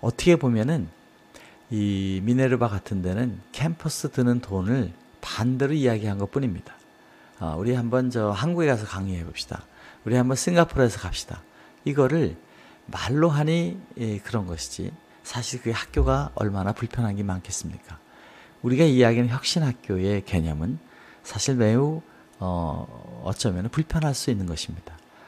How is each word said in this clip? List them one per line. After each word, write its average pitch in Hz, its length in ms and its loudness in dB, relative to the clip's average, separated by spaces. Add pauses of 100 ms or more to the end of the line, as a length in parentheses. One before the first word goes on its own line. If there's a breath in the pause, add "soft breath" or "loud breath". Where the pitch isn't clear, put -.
어떻게 170 340 4
보면은 120 520 0 (800 loud breath)
이 98 540 0
미네르바 123 440 2
같은 101 340 -4
데는 98 380 -2 (120)
캠퍼스 156 600 -4
드는 123 300 2
돈을 95 500 -2 (300)
반대로 131 520 0
이야기한 110 440 2
것뿐입니다. 101 580 -4 (640 loud breath)
아, 80 160 -4
우리 104 180 0
한번 123 360 2
저 110 220 0
한국에 160 360 0
가서 113 180 2
강의해 95 400 -4
봅시다. - 400 -10 (400 loud breath)
우리 110 100 0
한번 127 220 2
싱가포르에서 160 600 2
갑시다. - 420 -8 (440 loud breath)
이거를 135 500 2 (500 loud breath)
말로 143 440 2
하니, 165 500 0 (180)
예, 110 220 -2
그런 101 280 -4
것이지, - 440 -8 (320 loud breath)
사실 120 360 -8
그게 117 120 -2
학교가 131 640 0
얼마나 101 360 0
불편한 113 440 -2
게 101 80 -2
많겠습니까? 90 760 -8 (600 loud breath)
우리가 127 240 4
이야기하는 120 440 6
혁신학교의 104 960 0
개념은 80 540 0 (440 loud breath)
사실 131 320 -2
매우, 127 460 4 (380 loud breath)
어, 82 840 -4
어쩌면은 95 440 -2
불편할 156 460 -2
수 - 160 -2
있는 98 140 -2
것입니다. 80 520 -8 (300 loud breath)